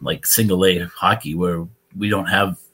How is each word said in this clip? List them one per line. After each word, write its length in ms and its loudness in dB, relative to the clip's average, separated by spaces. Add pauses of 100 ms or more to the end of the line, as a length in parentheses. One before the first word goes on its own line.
like, 240 -4
single 400 2
A 220 4
hockey, 480 -2
where 320 -2 (300)
we 120 -2
don't 160 0
have 320 0 (160)